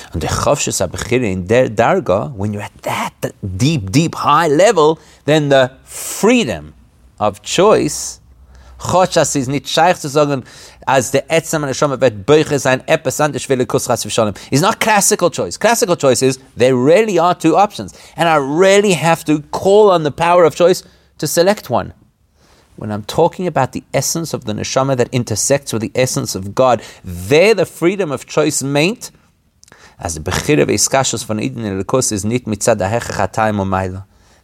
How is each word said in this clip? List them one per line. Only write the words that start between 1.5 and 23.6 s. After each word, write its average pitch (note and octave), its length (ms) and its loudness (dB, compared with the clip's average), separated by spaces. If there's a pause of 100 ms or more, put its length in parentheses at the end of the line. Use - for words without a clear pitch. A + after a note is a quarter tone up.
Darga, B2 640 0
when G#2 200 -6
you're G#2 100 -8
at - 180 -18
that - 540 -8 (220)
deep, A#2+ 340 0
deep, D#3 240 2
high D3+ 320 2
level, D#3+ 520 4 (260)
then D3 240 2
the C3+ 240 4 (100)
freedom A#2+ 920 -2 (460)
of G2+ 240 -2
choice - 760 0 (600)
Choshas E3+ 560 0
is C3 120 -2
nicht C3+ 200 -6
shaykh E3+ 300 2
zu D#3 100 -10
sagen, C#3+ 360 0 (440)
as C3 240 2
the C#3 120 0
Etzem D#3 400 -2
and C3+ 100 -4
Neshama C3+ 260 -2
wird G#2+ 260 0
Beiche D3 340 4
sein, C3 220 0
etwas - 380 -2
anderes D3 300 -2
will C3+ 80 2
Elikus B2+ 300 -2
Chas A#2 180 -2
v'Shalom. G#2 320 -2 (140)
It's C3+ 100 2
not G#3 180 0
classical G3+ 500 2
choice. G2 280 -6
Classical A3 380 0
choice C3 260 2
is, C3 180 0 (160)
there B2+ 200 2
really E3+ 420 4
are E3+ 160 2
two D#3+ 220 0
options. F3+ 380 0 (220)
And E3 140 0
I D#3+ 60 4
really F#3+ 580 4
have D#3+ 320 0
to D3+ 160 0
call G3+ 480 4
on F3 140 2
the C#3+ 80 -2
power E3+ 340 2
of D3 100 2
choice - 280 2 (340)
to D#3 100 -6
select F3+ 420 0
one. F#2 240 -2 (840)
When - 160 -10
I'm G#2 120 -6
talking E3+ 440 -2
about D3 240 -2